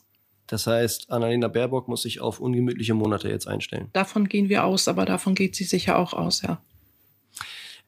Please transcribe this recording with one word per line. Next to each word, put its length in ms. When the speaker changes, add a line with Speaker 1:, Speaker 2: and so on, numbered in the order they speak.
Speaker 1:
Das 200
heißt, 440
Annalena 380
Baerbock 400
muss 140
sich 180
auf 200
ungemütliche 540
Monate 340
jetzt 180
einstellen. 460
Speaker 2:
Davon 360
gehen 200
wir 160
aus, 240
aber 160
davon 300
geht 220
sie 80
sicher 340
auch 160
aus, 260
ja. 220